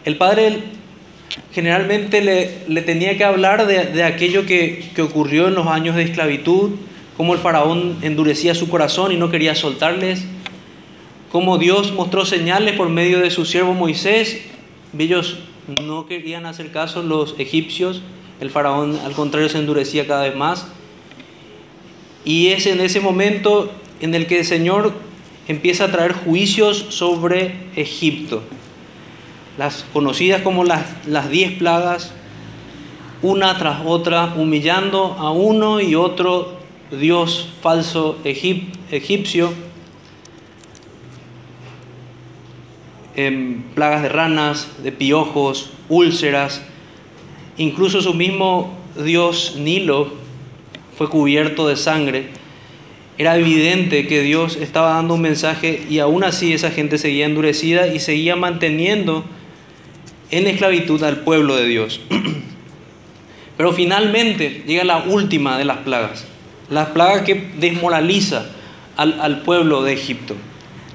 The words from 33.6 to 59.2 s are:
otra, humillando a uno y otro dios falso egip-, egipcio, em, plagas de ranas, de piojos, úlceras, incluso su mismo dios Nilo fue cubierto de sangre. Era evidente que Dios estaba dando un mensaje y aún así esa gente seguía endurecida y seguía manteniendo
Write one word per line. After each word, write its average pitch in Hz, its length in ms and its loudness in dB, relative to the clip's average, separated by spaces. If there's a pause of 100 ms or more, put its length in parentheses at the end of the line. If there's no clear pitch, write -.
otra, 170 520 0
humillando 175 800 0
a 156 140 -2
uno 214 480 2
y 175 140 2
otro 180 640 0 (320)
dios 165 580 0 (120)
falso 165 640 0
egip-, 180 480 -2 (180)
egipcio, 175 600 -2 (3500)
em, 131 480 -2 (120)
plagas 151 280 2
de 139 60 -2
ranas, 151 600 0 (140)
de 131 100 -4
piojos, 143 800 0 (200)
úlceras, 147 720 2 (960)
incluso 185 420 0
su 185 140 0
mismo 185 600 0 (220)
dios 170 640 0
Nilo 147 640 0 (720)
fue 151 120 -2
cubierto 151 600 2
de 143 80 2
sangre. 139 500 0 (920)
Era 165 180 4
evidente 165 720 2
que 151 160 2
Dios 160 340 0
estaba 160 380 0
dando 165 200 0
un 170 60 0
mensaje 160 680 -2
y 151 120 0
aún 156 240 2
así 180 280 0
esa 160 180 0
gente 151 280 -2
seguía 147 280 0
endurecida 156 600 2
y 160 140 -2
seguía 160 360 0
manteniendo 170 880 0 (1080)